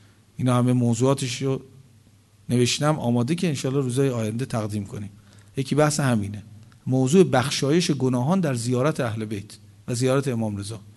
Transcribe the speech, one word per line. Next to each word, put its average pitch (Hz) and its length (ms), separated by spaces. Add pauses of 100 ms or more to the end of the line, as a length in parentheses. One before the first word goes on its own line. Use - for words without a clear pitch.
(360)
اینا 127 200
همه 123 160
موضوعاتش 123 720
رو 135 180 (880)
نوشتم، 143 500
آماده 120 360
که 180 140
انشالله 135 320
روزهای 131 300
آینده 117 340
تقدیم 107 400
کنیم. 101 260 (460)
یکی 135 180
بحث 147 260
همینه، 107 420 (440)
موضوع 131 380
بخشایش 139 640
گناهان 131 500
در 147 140
زیارت 123 460
اهل 110 240
بیت 104 280 (360)
و 127 60
زیارت 131 340
امام 113 280
رضا. 101 240 (160)